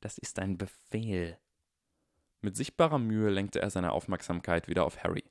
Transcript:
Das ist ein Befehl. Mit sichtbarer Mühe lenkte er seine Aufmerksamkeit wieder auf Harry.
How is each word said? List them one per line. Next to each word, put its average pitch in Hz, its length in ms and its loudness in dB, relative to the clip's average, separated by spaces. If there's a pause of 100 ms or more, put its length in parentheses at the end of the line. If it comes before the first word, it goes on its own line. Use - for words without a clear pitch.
Das - 160 -8
ist - 220 -8
ein 95 180 -2
Befehl. 95 800 -4 (1040)
Mit 101 160 -4
sichtbarer 151 400 2
Mühe 110 320 4
lenkte 98 320 2
er 101 80 2
seine 90 220 0
Aufmerksamkeit 87 760 0
wieder 90 160 2
auf - 200 -2
Harry. 90 280 0